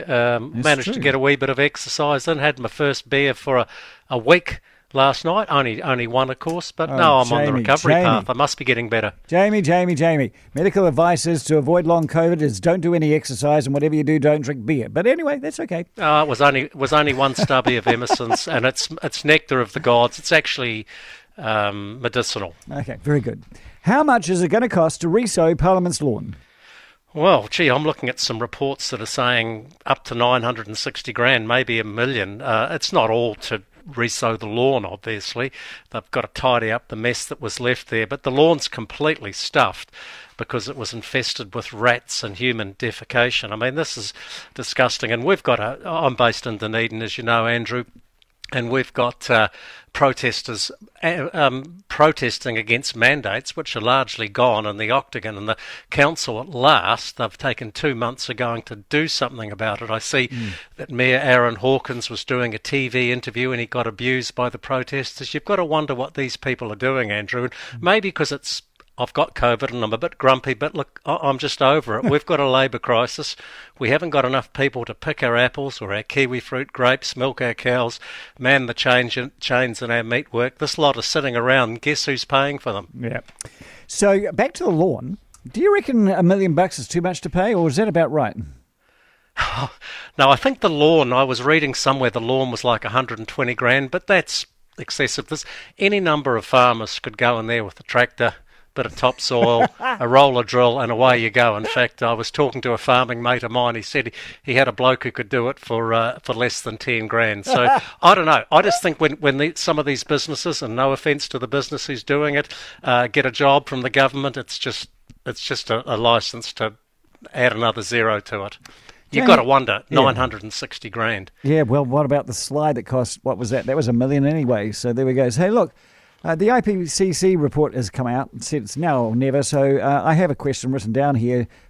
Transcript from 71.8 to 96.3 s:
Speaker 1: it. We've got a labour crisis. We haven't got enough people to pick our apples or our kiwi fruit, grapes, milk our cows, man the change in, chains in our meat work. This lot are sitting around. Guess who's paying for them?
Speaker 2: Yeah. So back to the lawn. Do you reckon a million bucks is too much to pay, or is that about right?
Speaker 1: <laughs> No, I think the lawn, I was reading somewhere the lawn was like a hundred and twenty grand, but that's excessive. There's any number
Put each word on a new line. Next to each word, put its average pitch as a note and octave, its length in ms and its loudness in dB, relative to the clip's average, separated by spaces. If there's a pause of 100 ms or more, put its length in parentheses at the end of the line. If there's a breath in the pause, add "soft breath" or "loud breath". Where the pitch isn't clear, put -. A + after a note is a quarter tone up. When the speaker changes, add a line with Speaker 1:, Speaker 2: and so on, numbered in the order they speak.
Speaker 1:
it. - 60 -2
We've C#3+ 200 2
got D#3 140 0
a C3+ 100 2
labour C3 300 2
crisis. A#2+ 560 -2 (420 loud breath)
We A#2+ 120 0
haven't D#3 200 0
got C#3+ 140 2
enough C3 280 -2
people C3 340 -2
to A2+ 60 -12
pick - 300 -8
our A#2+ 140 2
apples B2+ 440 -2
or G2 140 -6
our G#2+ 80 -4
kiwi B2+ 380 -2
fruit, - 320 -8
grapes, B2+ 440 0
milk C3 240 -4
our A#2+ 140 -2
cows, B2 460 -2 (400 loud breath)
man C3 260 4
the A#2+ 80 -6
change B2 420 2
in, C3 220 -6
chains B2+ 440 -2
in A#2 100 -4
our A#2 100 0
meat A#2+ 300 -4
work. A#2+ 260 -2
This - 200 -4
lot D3 180 4
are A#2 60 -6
sitting C#3 340 -2
around. A#2+ 440 2
Guess D3 260 -2
who's C3+ 180 -4
paying C#3 340 -2
for A#2+ 140 -6
them? G2 160 -8 (120)
Speaker 2:
Yeah. A#2 200 -6 (680 loud breath)
So G3+ 460 2
back A#3+ 220 0
to F4+ 100 -8
the F4 60 2
lawn. D#3+ 480 0 (280)
Do G#3+ 140 -6
you G4+ 120 4
reckon A#3+ 360 2
a F3+ 160 2
million F#3+ 300 4
bucks D#3+ 260 0
is - 80 -12
too F3 120 -2
much F3 200 -2
to D#3+ 100 -8
pay, G3+ 240 0
or E3+ 140 4
is C3 80 0
that A3 100 2
about E3 240 2
right? C3+ 240 0 (1040 loud breath)
Speaker 1:
<laughs> - 340 -4 (480 loud breath)
No, C3+ 120 6
I C#3 60 6
think C4+ 240 -2
the G3+ 100 2
lawn, D3+ 420 4
I B2+ 100 4
was B2+ 200 -2
reading D3 320 2
somewhere C3+ 360 0
the A#2 100 -4
lawn C3 300 0
was A#2 140 -6
like A#2+ 200 0
a A#2 40 -8
hundred A#2 320 -2
and A2 80 -12
twenty B2 260 -4
grand, B2+ 380 0
but F3+ 160 -6
that's - 380 0 (320)
excessive. - 500 -4
There's - 160 -8 (340 loud breath)
any G3+ 220 2
number D3 360 2